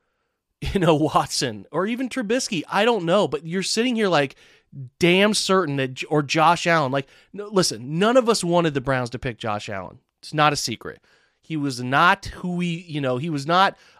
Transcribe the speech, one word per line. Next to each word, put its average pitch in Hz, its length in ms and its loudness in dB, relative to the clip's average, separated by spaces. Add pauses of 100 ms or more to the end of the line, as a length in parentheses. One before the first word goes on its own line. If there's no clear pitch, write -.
(320)
<laughs> - 280 -20
you 147 180 -2
know, 165 160 6
Watson 143 800 0
or 170 140 -2
even 240 220 -4
Trubisky. 226 600 -2
I 196 160 0
don't 226 200 2
know, 180 220 4
but 143 180 -4
you're 175 200 -4
sitting 233 320 0
here, 214 120 2
like, 147 280 0 (640)
damn 190 340 4
certain 180 420 0
that 131 180 -4
J-, - 120 -10
or 151 160 0
Josh 160 440 2
Allen. 156 260 2
Like, 139 160 -4 (240)
no, 202 160 -12
listen, 151 500 -2
none 226 180 4
of 233 120 4
us 220 160 0
wanted 170 300 2
the 139 60 -2
Browns 127 300 -2
to 120 80 -8
pick 117 200 -8
Josh 104 300 -6
Allen. 98 300 -10 (240)
It's - 120 -14
not 151 180 4
a 143 40 -2
secret. 95 440 -8 (400)
He 160 160 -8
was 139 260 -4
not 156 440 2
who - 280 -8
we, 175 120 -2
you 170 340 -6
know, 127 180 -2
he 165 120 -6
was 139 160 -6
not 180 300 4 (240)